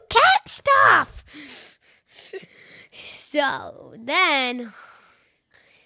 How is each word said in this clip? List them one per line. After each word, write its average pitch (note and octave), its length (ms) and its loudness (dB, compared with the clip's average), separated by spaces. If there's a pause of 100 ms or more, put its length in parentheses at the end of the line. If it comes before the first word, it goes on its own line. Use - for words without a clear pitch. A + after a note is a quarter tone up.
cat F#5+ 380 2
stuff." - 840 2
<laughs> - 40 -20 (1700)
So - 1000 -8
then, B3+ 720 -2 (1120)